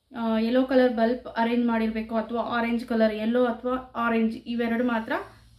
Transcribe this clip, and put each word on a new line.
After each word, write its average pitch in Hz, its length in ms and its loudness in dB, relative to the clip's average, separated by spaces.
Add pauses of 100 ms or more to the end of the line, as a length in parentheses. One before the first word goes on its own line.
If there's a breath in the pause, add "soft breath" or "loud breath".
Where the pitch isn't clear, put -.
(160)
ಆ, 226 220 0
ಯೆಲ್ಲೋ 240 240 2
ಕಲರ್ 254 300 4
ಬಲ್ಬ್ 226 360 0
ಅರೇಂಜ್ 240 380 0
ಮಾಡಿರ್ಬೇಕು, 220 500 -2
ಅಥವಾ 226 260 -2
ಆರೆಂಜ್ 233 440 -2
ಕಲರ್, 220 280 2
ಯೆಲ್ಲೋ 226 300 2
ಅಥವಾ 247 520 -4
ಆರೆಂಜ್ 226 400 0 (100)
ಇವೆರಡು 233 380 -2
ಮಾತ್ರ 233 280 -2 (460 loud breath)